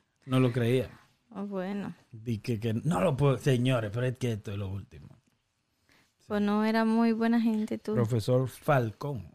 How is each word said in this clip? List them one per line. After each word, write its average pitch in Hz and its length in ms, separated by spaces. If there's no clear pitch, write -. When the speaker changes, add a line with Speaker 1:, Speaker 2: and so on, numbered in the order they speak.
Speaker 1:
No 131 140
lo 127 120
creía. 123 380
Speaker 2:
Oh, 202 160
bueno. 190 480
Speaker 1:
Di 113 280
que, 117 200
que 110 160
no 160 260
lo 170 160
puedo, 135 220
señores, 123 560
pero 123 120
es 127 120
que 120 140
esto 107 180
es 101 80
lo 104 100
último. 95 380
Speaker 2:
Pues 208 160
no 208 220
era 220 200
muy 226 280
buena 226 280
gente 220 380
tú. 214 160
Speaker 1:
Profesor 123 540
Falcón. 120 880